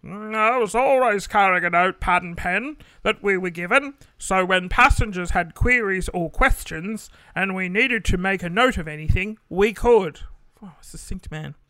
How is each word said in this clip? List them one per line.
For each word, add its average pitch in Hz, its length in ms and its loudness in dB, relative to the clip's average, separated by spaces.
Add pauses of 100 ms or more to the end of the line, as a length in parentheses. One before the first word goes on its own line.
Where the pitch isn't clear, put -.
I 214 540 -2
was 214 160 -2
always 247 540 2
carrying 190 360 4
a 175 60 2
notepad 180 540 2
and 175 120 -12
pen 220 400 -4 (280)
that 214 180 -2
we 196 140 0
were 185 140 -4
given, 214 440 -2 (240)
so 190 260 0
when 185 240 0
passengers 214 640 2
had 175 240 -2
queries 208 540 0
or 165 200 -4
questions 202 800 -4 (280)
and 190 180 -2
we 185 140 -4
needed 226 380 0
to - 100 2
make 190 260 -2
a 175 80 -6
note 233 280 2
of 160 100 -8
anything, 156 500 -2 (100)
we 202 240 2
could. 202 480 2 (400)
Oh, 185 200 -20
succinct - 500 -12
man. 156 240 -10 (160)